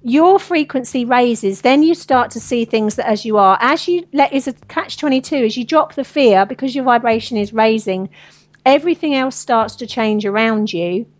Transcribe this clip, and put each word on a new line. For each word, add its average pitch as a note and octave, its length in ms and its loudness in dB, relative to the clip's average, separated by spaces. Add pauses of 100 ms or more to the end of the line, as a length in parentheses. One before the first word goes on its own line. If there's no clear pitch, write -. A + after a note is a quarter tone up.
your E4 340 4
frequency C4 680 -2
raises. A#3+ 560 0
Then C4+ 200 4
you D#4+ 120 4
start B3+ 380 0
to A3+ 80 -10
see A#3 260 -2
things G#3+ 300 -2
that - 120 -4
as G#3+ 160 -2
you G#3+ 140 0
are. F#3+ 240 6
As C#4+ 260 0
you F4 240 -2
let, C#4 200 2
is C4+ 160 -2
a B3+ 40 -6 (140)
catch - 320 -8
twenty-two, C4+ 380 -2
as A3+ 200 0
you B3 80 -6
drop D#4 300 0
the C4+ 100 -6
fear, G#3+ 400 4
because C4 300 -6
your C4+ 100 -4
vibration A#3 540 0
is G#3 140 -4
raising, A3 580 0 (560)
everything D4 480 2
else C4 220 -2
starts A3+ 400 -2
to A#3 100 -10
change G#3+ 400 -2
around G#3+ 460 -2
you. F3+ 340 -4 (140)